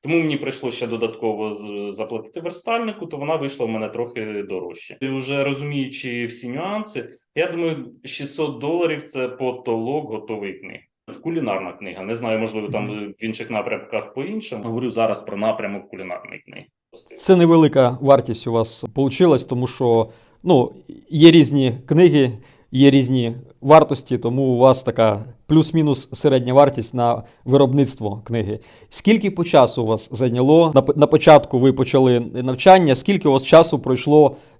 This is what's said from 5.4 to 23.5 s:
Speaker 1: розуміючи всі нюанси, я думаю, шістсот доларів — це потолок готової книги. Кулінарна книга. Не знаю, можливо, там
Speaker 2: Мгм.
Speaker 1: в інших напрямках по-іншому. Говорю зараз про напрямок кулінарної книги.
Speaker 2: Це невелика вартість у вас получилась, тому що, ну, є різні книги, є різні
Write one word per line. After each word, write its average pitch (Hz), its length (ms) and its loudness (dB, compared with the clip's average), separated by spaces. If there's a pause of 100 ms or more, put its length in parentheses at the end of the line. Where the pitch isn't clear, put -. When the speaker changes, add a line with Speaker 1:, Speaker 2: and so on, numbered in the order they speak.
Speaker 1:
розуміючи 135 800 -8
всі 120 240 -10
нюанси, 180 600 -10 (260)
я 170 160 -4
думаю, 160 340 -6 (200)
шістсот 139 540 -8
доларів — 156 440 -4
це 127 240 -8
потолок 127 840 -6
готової 101 420 -10
книги. - 280 -20 (420)
Кулінарна 107 500 -6
книга. 92 300 -16
Не 110 120 -8
знаю, 113 240 -4
можливо, 107 280 -8
там 123 180 -6
Speaker 2:
Мгм. 104 240 -12 (100)
Speaker 1:
в - 60 -12
інших 113 240 -10
напрямках - 640 -8
по-іншому. 170 500 -10
Говорю 117 280 -6
зараз 113 320 -4
про 101 140 -12
напрямок 104 520 -6
кулінарної 92 500 -16
книги. - 260 -20 (520)
Speaker 2:
Це - 180 4
невелика 147 680 4
вартість 135 460 2
у 120 40 -4
вас 113 340 -4 (100)
получилась, 139 480 2
тому 123 240 -6
що, 113 420 -2 (340)
ну, 151 280 2 (380)
є 160 220 8
різні 135 460 4 (100)
книги, 147 440 4 (400)
є 139 180 6
різні 127 460 0 (260)